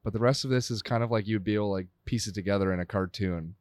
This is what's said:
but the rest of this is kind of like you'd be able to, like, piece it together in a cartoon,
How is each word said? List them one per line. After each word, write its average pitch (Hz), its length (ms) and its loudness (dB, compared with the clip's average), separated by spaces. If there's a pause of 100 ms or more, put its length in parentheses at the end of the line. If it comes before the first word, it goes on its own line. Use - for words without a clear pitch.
but 110 100 -2
the 110 60 -2
rest 123 260 4
of 135 60 -2
this 127 200 2
is 110 120 -4
kind 117 200 0
of 117 80 -2
like 110 160 0
you'd 107 180 0
be 104 100 2
able 104 140 2
to, 98 40 0
like, 95 140 -2 (200)
piece 117 200 -2
it 101 80 -8
together 98 400 2
in 90 60 0
a 87 60 -2
cartoon, 92 760 -2